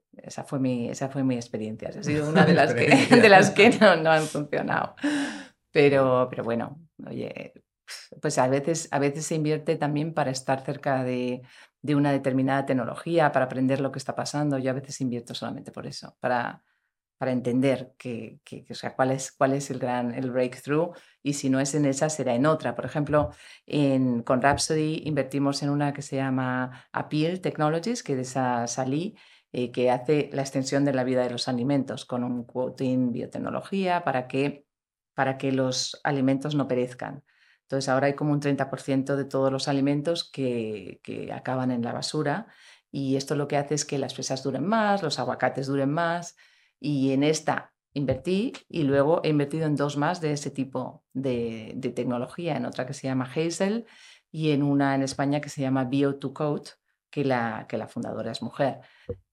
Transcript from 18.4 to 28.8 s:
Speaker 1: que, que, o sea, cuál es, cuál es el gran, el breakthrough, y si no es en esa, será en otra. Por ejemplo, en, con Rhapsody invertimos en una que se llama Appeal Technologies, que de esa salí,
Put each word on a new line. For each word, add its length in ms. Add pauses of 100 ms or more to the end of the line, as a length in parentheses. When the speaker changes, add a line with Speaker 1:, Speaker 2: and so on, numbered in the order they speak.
Speaker 1:
que, 200
que, 80
o 40
sea, 180
cuál 160
es, 220
cuál 220
es 160
el 80
gran, 360
el 160
breakthrough, 640 (300)
y 100
si 180
no 100
es 140
en 120
esa, 220
será 260
en 120
otra. 300
Por 80
ejemplo, 460 (360)
en, 560
con 200
Rhapsody 640
invertimos 580
en 80
una 220
que 100
se 140
llama 760
Appeal 480
Technologies, 640
que 120
de 80
esa 440
salí, 500 (360)